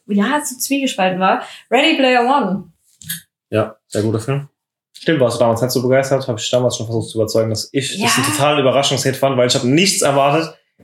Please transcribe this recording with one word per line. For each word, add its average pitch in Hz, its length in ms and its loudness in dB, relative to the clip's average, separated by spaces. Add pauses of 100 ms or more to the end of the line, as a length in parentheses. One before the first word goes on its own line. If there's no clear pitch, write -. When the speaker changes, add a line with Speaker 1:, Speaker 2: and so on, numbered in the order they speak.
Speaker 1:
ja, 220 360 0
so - 140 -10
zwiegespalten 226 600 -2
war. 190 220 2 (300)
Ready 302 260 2
Player 254 260 4
One. 240 420 0 (840)
Speaker 2:
Ja, 107 260 -2 (120)
sehr 107 160 -2
guter 110 160 0
Film. 143 280 -6 (480)
Stimmt, 160 240 0
warst 120 180 2
du - 40 -8
damals 113 200 2
nicht 123 100 -2
so 131 100 0
begeistert? 131 460 2
Hab 113 120 -4
ich - 100 -6
damals 123 280 0
schon 113 80 -6
versucht 113 240 -4
zu - 80 -8
überzeugen, 110 320 0
dass 107 240 -6
ich, 139 260 -4
das 233 120 0
ist 226 80 0
ein 262 60 0
Speaker 1:
Ja. - 60 -2
Speaker 2:
totaler 147 300 0
Überraschungshit 131 540 2
fand, 135 220 0
weil 123 100 4
ich 120 80 0
hab 127 80 -2
nichts 160 380 2
erwartet. 143 540 0 (280)